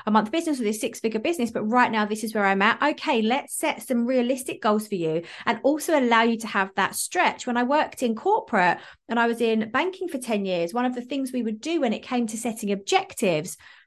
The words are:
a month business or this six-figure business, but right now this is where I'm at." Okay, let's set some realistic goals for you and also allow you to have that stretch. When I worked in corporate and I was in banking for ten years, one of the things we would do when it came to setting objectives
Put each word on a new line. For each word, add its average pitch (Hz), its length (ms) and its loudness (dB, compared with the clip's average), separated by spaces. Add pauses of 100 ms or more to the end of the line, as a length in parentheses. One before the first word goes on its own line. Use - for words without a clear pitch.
a 214 60 0
month 214 180 4
business 320 300 0
or 240 60 -2
this 214 140 -2
six-figure 226 420 -4
business, 254 280 -2
but - 140 -4
right 240 280 4
now 214 140 2
this 214 180 -4
is 220 120 -4
where 208 100 2
I'm 196 160 4
at." 208 220 4
Okay, 294 400 2
let's 240 320 -2
set - 260 -4
some 233 240 0
realistic 247 560 0
goals 214 260 2
for 202 80 -4
you 165 280 0 (240)
and 233 160 0
also 302 360 2
allow 233 220 4
you 233 160 2
to 220 100 -8
have 196 280 0
that 196 200 0
stretch. - 520 -2
When 240 100 -2
I 247 60 2
worked 277 400 0
in 226 100 2
corporate 220 640 2 (320)
and 240 100 0
I 233 60 4
was 233 160 0
in 220 300 0
banking 349 380 -2
for 277 100 -4
ten 214 260 -2
years, 170 300 -2
one 247 100 0
of 254 80 -2
the 247 80 -8
things 269 300 -4
we 254 100 -2
would 220 180 -4
do 320 220 -2
when 233 120 2
it - 100 -6
came 247 240 -2
to 220 100 -6
setting 220 340 -4
objectives 196 840 -2 (300)